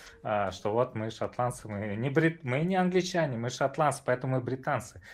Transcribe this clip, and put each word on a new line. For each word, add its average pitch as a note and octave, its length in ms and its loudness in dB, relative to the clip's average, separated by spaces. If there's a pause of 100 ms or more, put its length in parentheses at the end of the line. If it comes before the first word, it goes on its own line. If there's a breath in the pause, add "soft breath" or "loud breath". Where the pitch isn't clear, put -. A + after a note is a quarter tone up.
(240 loud breath)
а, G#2 260 0
что G#2 220 -4
вот A#2+ 240 0
мы A2 140 -4
шотландцы, A#2 580 -4
мы G#2 260 -4
не A#2+ 160 -2
брит-, D#3+ 320 4
мы C3+ 200 0
не F#3 120 2
англичане, F3+ 640 2
мы A#2 120 -2
шотландцы, C#3 560 2
поэтому C3 320 2
мы B2+ 40 0
британцы. C3 600 -4 (140)